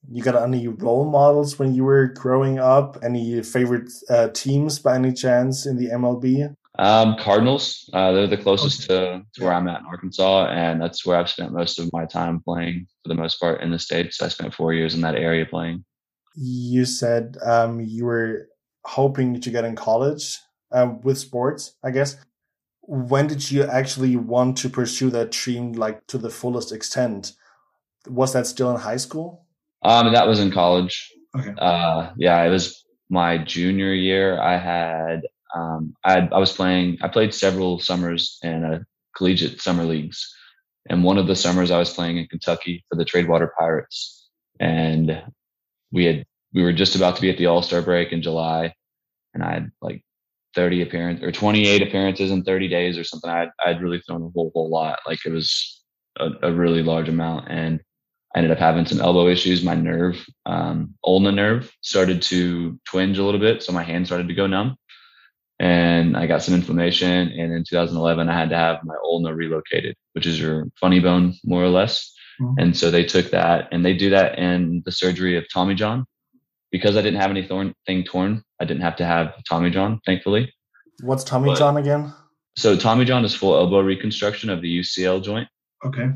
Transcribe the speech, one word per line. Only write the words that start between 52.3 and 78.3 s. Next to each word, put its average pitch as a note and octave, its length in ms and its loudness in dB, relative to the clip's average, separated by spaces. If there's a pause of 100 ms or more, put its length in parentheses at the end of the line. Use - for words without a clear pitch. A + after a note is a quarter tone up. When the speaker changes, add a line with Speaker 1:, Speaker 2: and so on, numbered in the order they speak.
Speaker 2:
in F#2+ 120 0
thirty F#2+ 240 0
days F2 300 0
or E2+ 60 -8
something. E2 260 -12
I'd, E2+ 220 -4 (120)
I'd E2+ 180 0
really F2 200 -2
thrown E2+ 220 -10
a E2+ 60 -12
whole, E2+ 240 -4
whole D#2+ 160 -2
lot. D#2+ 380 -2
Like, D#2+ 180 -8
it D#2+ 60 -6
was - 520 -6 (340)
a, D#2 140 -2 (120)
a F2 80 0
really E2+ 320 2
large E2 240 0
amount. E2 420 -4
And D#2+ 300 -4 (560)
I - 40 2
ended E2 120 4
up D#2+ 80 2
having E2 260 4
some - 140 -2
elbow F2 280 4
issues. F2+ 360 2
My F2 100 0
nerve, E2+ 500 -2 (220)
um, E2 480 -4 (100)
ulna G2 280 4
nerve, G#2+ 400 0 (100)
started F#2 420 0
to F2 640 -2
twinge F#2+ 300 0
a G2 60 0
little G2+ 160 0
bit. A2 240 2
So - 80 -6
my F2 120 -2
hand E2+ 220 -2
started F2 220 -4
to E2 80 -4
go G2 100 2
numb. G2+ 300 -2 (840)
And E2+ 560 4
I E2 100 0
got D#2+ 180 0
some F2+ 100 0
inflammation. F2 760 2
And E2+ 240 -4
in E2 100 -4
two F2+ 120 -6
thousand E2+ 220 0
eleven, E2 300 0
I E2+ 100 0
had D#2+ 120 0
to E2+ 80 0
have E2 260 0
my D#2+ 200 -10
ulna E2 320 -2
relocated, E2 600 -4 (180)
which E2 120 -4
is E2 140 -2
your D#2 260 -2 (140)
funny F#2 200 6
bone, F2+ 440 4
more F2 200 0
or F2+ 60 4
less. - 420 0 (300)
Speaker 1:
Mm-hmm. C3 180 -2
Speaker 2:
And F2 180 4
so E2+ 120 2
they E2+ 140 4
took F2+ 280 0
that, E2+ 400 2
and F2 140 0
they F#2 80 4
do F#2+ 180 2
that G2 280 4
in F2+ 460 0
the F2+ 60 -8
surgery F2+ 460 0
of E2 160 -4
Tommy F#2+ 220 0
John. A2 300 -2 (640)
Because G2+ 240 2
I G#2+ 60 4
didn't G2 180 0
have G2 120 0
any G2 160 -2
thorn, F#2+ 260 -4 (140)
thing F#2 160 -2
torn, G2 400 -2 (180)